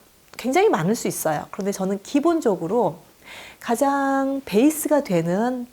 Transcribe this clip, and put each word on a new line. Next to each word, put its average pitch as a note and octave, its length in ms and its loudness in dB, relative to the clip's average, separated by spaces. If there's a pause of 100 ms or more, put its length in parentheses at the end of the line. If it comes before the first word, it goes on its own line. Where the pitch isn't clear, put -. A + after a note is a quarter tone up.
(360)
굉장히 D#4+ 320 2
많을 G#3+ 280 2
수 - 100 -6
있어요. D#3 460 -2
그런데 G3 180 -4
저는 F#3+ 320 -4
기본적으로 A#3 960 0 (640)
가장 C4+ 840 0
베이스가 C#4+ 600 2
되는 G#3 680 0